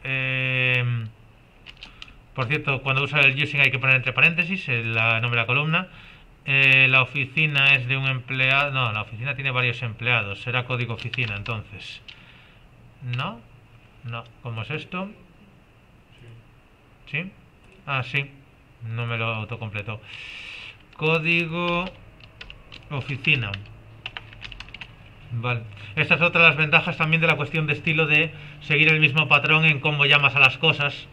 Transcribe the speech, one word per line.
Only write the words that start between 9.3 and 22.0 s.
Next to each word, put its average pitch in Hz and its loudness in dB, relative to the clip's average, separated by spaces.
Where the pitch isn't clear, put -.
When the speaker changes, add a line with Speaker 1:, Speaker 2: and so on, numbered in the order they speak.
Speaker 1:
tiene 135 -4
varios 123 0
empleados. 113 -2
Será 120 -2
código 120 -4
oficina, 110 -4
entonces. 101 -10
¿No? 214 -6
No. 117 -10
¿Cómo 113 -8
es - -8
esto? 180 -6
Speaker 2:
Sí. 156 -6
Speaker 1:
¿Sí? 196 -12
Ah, 135 -2
sí. 139 -4
No 113 -6
me 117 -4
lo 113 -2
autocompletó. 107 -6
Código 170 0